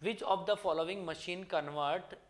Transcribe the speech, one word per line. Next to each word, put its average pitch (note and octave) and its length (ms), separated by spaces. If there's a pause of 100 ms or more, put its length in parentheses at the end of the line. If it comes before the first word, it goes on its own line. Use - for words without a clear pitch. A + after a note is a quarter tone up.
Which G#3+ 180
of - 160
the G3+ 160
following F3+ 500
machine E3+ 460
convert D3 640 (140)